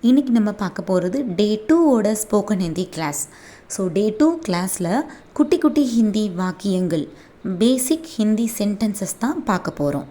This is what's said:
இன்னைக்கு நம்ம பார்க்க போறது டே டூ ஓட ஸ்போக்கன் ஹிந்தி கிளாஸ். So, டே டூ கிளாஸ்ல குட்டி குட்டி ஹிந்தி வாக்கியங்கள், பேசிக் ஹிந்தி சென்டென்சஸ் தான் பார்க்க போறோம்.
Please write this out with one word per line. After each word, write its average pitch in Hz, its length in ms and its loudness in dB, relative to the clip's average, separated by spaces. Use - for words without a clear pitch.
இன்னைக்கு 262 260 4
நம்ம 214 160 2
பார்க்க 180 280 -6
போறது 185 300 0
டே 208 80 4
டூ 320 80 6
ஓட 214 180 2
ஸ்போக்கன் 202 440 -2
ஹிந்தி 170 200 -4
கிளாஸ். 151 280 -4
So, 196 100 -4
டே 202 80 2
டூ 302 100 6
கிளாஸ்ல 180 440 -2
குட்டி 294 240 4
குட்டி 302 200 4
ஹிந்தி 214 280 2
வாக்கியங்கள், 185 600 -2
பேசிக் 262 440 2
ஹிந்தி 214 300 2
சென்டென்சஸ் 202 680 -2
தான் 294 240 -2
பார்க்க 180 320 -2
போறோம். 143 300 -2